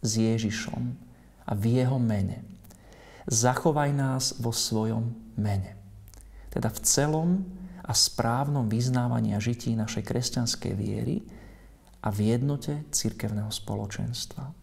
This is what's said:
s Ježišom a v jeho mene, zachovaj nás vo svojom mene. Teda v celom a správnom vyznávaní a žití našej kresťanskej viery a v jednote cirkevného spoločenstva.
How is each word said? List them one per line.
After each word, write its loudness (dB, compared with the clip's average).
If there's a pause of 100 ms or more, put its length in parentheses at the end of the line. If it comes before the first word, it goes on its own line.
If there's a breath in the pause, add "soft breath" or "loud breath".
s 0
Ježišom 2 (600 loud breath)
a -2
v 0 (180)
jeho 2
mene, 0 (800 loud breath)
zachovaj 4
nás 0
vo 0
svojom 0 (220)
mene. -2 (760 loud breath)
Teda 0
v -8
celom 4 (540 loud breath)
a -4
správnom 2
vyznávaní 2
a 0
žití 0
našej -2
kresťanskej 0
viery -2 (800 loud breath)
a -2
v 2
jednote 0
cirkevného -2
spoločenstva. -6